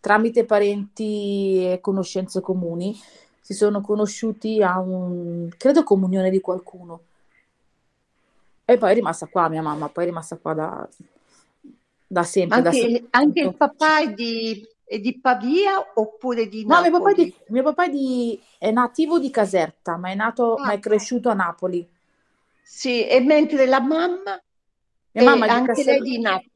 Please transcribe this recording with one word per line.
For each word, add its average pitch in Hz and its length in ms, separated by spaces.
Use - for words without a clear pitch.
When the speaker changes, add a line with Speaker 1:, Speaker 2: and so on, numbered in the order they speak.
Speaker 1:
Tramite 226 440
parenti 202 1300
e 185 80
conoscenze 185 600
comuni 180 560
si - 140
sono 208 260
conosciuti 214 800
a 185 160
un, 180 800
credo, 285 260
comunione 190 480
di 190 100
qualcuno. 180 600
E 240 120
poi 226 140
è 202 40
rimasta 170 320
qua 170 220
mia 160 140
mamma, 151 260
poi 175 160
è - 40
rimasta 165 280
qua 160 160
da, 156 360
da 180 160
sempre, 180 380
da 330 80
Speaker 2:
Anche, 277 140
Speaker 1:
sempre. 233 280
Speaker 2:
anche 294 300
il - 160
papà 311 440
è 277 120
di, 226 500
è 214 140
di 254 200
Pavia 277 760
oppure 226 540
di 214 180
Speaker 1:
No, 330 160
mio 349 80
papà 339 200
è 392 40
di, 349 100
Speaker 2:
Napoli? - 240
Speaker 1:
mio 247 140
papà 262 220
è 349 60
di, 254 500
è - 120
nativo 247 480
di 269 120
Caserta, 180 680
ma 180 140
è 190 40
nato, 233 400
Speaker 2:
Ah. 277 120
Speaker 1:
ma 208 60
è 202 60
cresciuto 214 520
a 214 40
Napoli. 180 540
Speaker 2:
Sì, 240 440
e 254 140
mentre 302 440
la 262 160
mamma 349 580
Speaker 1:
Mia 220 100
Speaker 2:
è - 20
Speaker 1:
mamma 247 220
è - 20
di 233 60
Speaker 2:
anche 247 180
Speaker 1:
Castel-, 277 300
Speaker 2:
lei 240 80
di 240 100
Napoli. 190 360